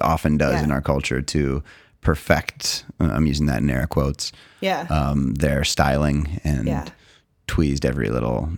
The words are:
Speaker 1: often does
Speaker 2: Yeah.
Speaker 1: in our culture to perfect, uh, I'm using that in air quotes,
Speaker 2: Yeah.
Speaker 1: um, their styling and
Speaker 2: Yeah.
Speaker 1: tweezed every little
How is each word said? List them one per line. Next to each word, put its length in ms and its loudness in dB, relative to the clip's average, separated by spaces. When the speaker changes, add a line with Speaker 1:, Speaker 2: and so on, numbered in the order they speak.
Speaker 1:
often 360 2
does 180 2
Speaker 2:
Yeah. 80 0
Speaker 1:
in 80 0
our 100 0
culture 400 0
to 420 0
perfect, 840 -2
uh, 60 2
I'm 200 2
using 220 2
that 140 0
in 80 2
air 180 0
quotes, 440 -2
Speaker 2:
Yeah. 280 -2
Speaker 1:
um, 460 0
their 280 2
styling 800 0
and 240 0
Speaker 2:
Yeah. 180 -2
Speaker 1:
tweezed 380 0
every 240 0
little 480 -2